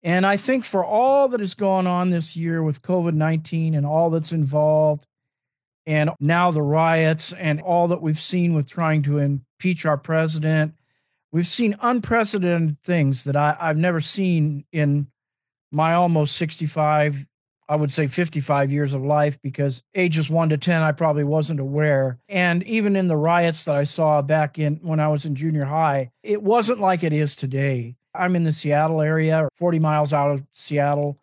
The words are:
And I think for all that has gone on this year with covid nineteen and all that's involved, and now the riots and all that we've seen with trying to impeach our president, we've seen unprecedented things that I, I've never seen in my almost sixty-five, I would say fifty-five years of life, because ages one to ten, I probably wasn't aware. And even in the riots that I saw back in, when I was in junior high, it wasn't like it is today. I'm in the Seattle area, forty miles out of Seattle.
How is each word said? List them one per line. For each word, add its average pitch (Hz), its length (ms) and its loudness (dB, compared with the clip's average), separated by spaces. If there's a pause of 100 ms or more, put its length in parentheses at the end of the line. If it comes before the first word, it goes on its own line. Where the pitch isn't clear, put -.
And 180 220 2
I 202 120 2
think 262 280 -2
for 190 200 -2
all 269 440 2
that 247 120 -2
has 190 140 -6
gone 190 320 0
on 180 240 0
this 165 260 -2
year 165 260 -2
with 156 200 -2
covid 170 320 -2
nineteen 160 600 -2
and 143 100 0
all 160 260 2
that's 160 200 -2
involved, 151 760 2 (800)
and 156 240 2 (100)
now 170 320 2
the 151 100 0
riots 160 720 2
and 156 280 -2
all 175 280 0
that 175 120 -2
we've 156 180 -2
seen 170 360 0
with 147 140 0
trying 156 340 0
to 143 160 0
impeach 143 680 -2
our 151 120 2
president, 156 760 0 (580)
we've 175 160 0
seen 220 320 2
unprecedented 208 1000 0
things 143 420 0
that 139 100 -4
I, 147 240 2
I've 160 180 -2
never 170 240 0
seen 156 720 -2
in 147 380 0 (640)
my 160 220 0
almost 170 420 2
sixty-five, 151 920 -2 (420)
I 147 60 -2
would 151 160 0
say 151 160 0
fifty-five 139 640 -2
years 143 240 -2
of 131 80 -4
life, 147 400 0
because 139 400 -4 (140)
ages 160 340 0
one 165 200 2
to 156 60 2
ten, 165 240 0
I 156 120 2
probably 151 320 0
wasn't 151 340 -2
aware. 135 600 0 (100)
And 180 340 0
even 208 320 0
in 190 140 2
the 160 80 2
riots 170 480 2
that 151 100 0
I 143 80 0
saw 151 400 2
back 151 380 0
in, 151 160 0
when 156 240 -2
I 151 80 2
was 151 180 -2
in 151 80 -4
junior 147 300 -2
high, 139 480 0 (100)
it 208 180 -2
wasn't 220 400 2
like 185 220 0
it 160 100 0
is 151 220 0
today. 131 640 -4 (180)
I'm 180 200 0
in 170 80 0
the 160 120 0
Seattle 156 480 0
area, 160 520 2
forty 170 240 0
miles 151 340 2
out 143 200 2
of 139 180 -4
Seattle. 143 720 -2